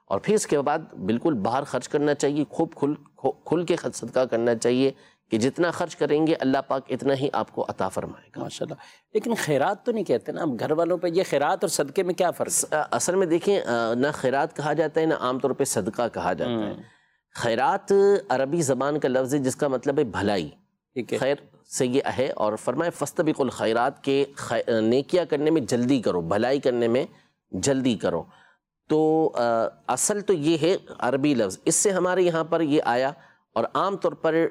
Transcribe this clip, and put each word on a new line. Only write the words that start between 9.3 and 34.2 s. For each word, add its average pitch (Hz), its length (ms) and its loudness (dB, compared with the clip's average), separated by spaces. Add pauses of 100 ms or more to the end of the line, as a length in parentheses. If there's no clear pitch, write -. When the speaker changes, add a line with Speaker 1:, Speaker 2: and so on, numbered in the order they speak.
Speaker 2:
خیرات 156 480 0
تو 247 60 0
نہیں 214 120 -2
کہتے 135 280 -2
نا، 165 100 -8
اب 127 180 -4
گھر 127 100 -2
والوں 170 280 0
پہ 175 100 -4
یہ 175 220 2
خیرات 139 340 0
اور 190 40 0
صدقے 151 340 -2
میں 180 120 -2
کیا 175 160 2
فرق 131 180 -4
ہے؟ - 40 -6
Speaker 1:
س-، - 200 -2
آ، 151 40 0 (140)
اصل 170 240 -2
میں 190 120 2
دیکھیں، 170 340 2
آ، 117 340 0
نہ 123 180 2
خیرات 139 440 -2
کہا 147 160 -2
جاتا 156 280 0
ہے، 160 60 2
نہ 160 80 2
عام 127 240 -2
طور 127 120 0
پہ 135 140 -2
صدقہ 110 380 -2 (120)
کہا 90 180 -2
جاتا 80 180 -2
ہے۔ 117 60 -2
Speaker 2:
ہوں۔ 107 180 -4 (600)
Speaker 1:
خیرات 131 580 0 (360)
عربی 135 340 0
زبان 139 380 0
کا 147 80 0
لفظ 127 260 0
ہے 147 40 2
جس 131 180 -2
کا 147 120 -2
مطلب 135 300 -2
ہے 151 60 2
بھلائی۔ 98 440 -2 (460)
Speaker 2:
ٹھیک 120 180 -6
ہے۔ 123 60 0
Speaker 1:
خیر 131 160 0 (300)
سے - 220 -2
یہ 123 140 2 (180)
ہے، 131 80 0
اور 107 300 -2
فرمایا، 151 340 -2
"فاستبقوا 151 540 -2
الخیرات"، 117 580 0
کہ 139 220 2 (120)
خی-، 113 460 -2
نیکیاں 139 420 2
کرنے 143 260 0
میں 160 100 4
جلدی 123 400 2
کرو، 92 200 0
بھلائی 110 400 0
کرنے 120 280 2
میں 127 160 2 (460)
جلدی 127 440 0
کرو۔ 85 280 -2 (640)
تو، 156 460 2
آ، - 60 -2 (460)
اصل 202 340 -2
تو 202 120 0
یہ 160 300 2
ہے 170 140 2 (220)
عربی 135 360 2
لفظ، 104 300 0
اس 165 100 2
سے - 160 2
ہمارے 180 320 2
یہاں 165 220 2
پر 165 160 0
یہ 151 240 2
آیا، 127 280 0 (420)
اور 117 100 0 (100)
عام 185 220 0
طور 165 160 -2
پر 156 220 0 (160)